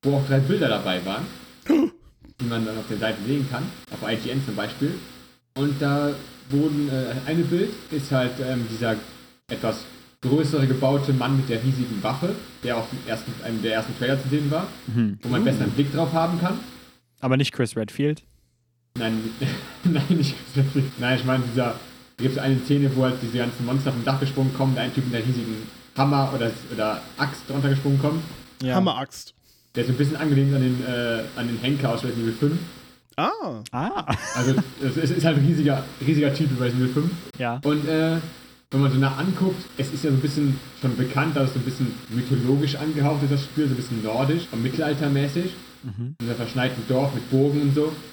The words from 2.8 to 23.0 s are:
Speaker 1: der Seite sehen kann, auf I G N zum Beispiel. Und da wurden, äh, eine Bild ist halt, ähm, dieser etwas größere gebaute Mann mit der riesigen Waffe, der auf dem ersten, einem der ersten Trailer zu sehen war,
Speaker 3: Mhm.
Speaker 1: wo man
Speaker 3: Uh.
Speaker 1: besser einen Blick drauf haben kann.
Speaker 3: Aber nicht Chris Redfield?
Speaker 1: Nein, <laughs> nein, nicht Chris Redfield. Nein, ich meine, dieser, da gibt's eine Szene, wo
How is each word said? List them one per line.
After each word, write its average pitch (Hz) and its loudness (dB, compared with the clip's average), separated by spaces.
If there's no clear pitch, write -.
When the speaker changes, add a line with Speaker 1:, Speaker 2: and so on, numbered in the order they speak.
Speaker 1:
der 107 -4
Seite 107 0
sehen 135 0
kann, 123 -4
auf - -8
I 113 0
G 110 -4
N 139 -2
zum 107 -6
Beispiel. 143 -2
Und 139 0
da 143 2
wurden, 147 2
äh, 127 -2
eine 165 2
Bild 175 0
ist 143 -4
halt, 127 2
ähm, 123 -2
dieser 113 -2
etwas 110 -2
größere 143 2
gebaute 135 2
Mann 127 2
mit 131 0
der 113 0
riesigen 117 0
Waffe, 135 -2
der 120 -2
auf 113 -6
dem 131 -8
ersten, 113 -6
einem 113 -4
der 110 0
ersten 110 -4
Trailer 135 0
zu 135 -2
sehen 143 2
war, 165 0
Speaker 3:
Mhm. 107 2
Speaker 1:
wo 120 -6
man 151 2
Speaker 3:
Uh. - 4
Speaker 1:
besser - 2
einen - 0
Blick 139 2
drauf 160 0
haben 165 2
kann. 185 0
Speaker 3:
Aber 131 2
nicht 139 0
Chris 120 -2
Redfield? 143 -2
Speaker 1:
Nein, 113 0
<laughs> - -14
nein, 156 4
nicht 156 2
Chris 139 6
Redfield. 135 0
Nein, 123 2
ich 113 -4
meine, 131 2
dieser, 120 2
da - -6
gibt's 131 2
eine 135 2
Szene, 143 4
wo 127 4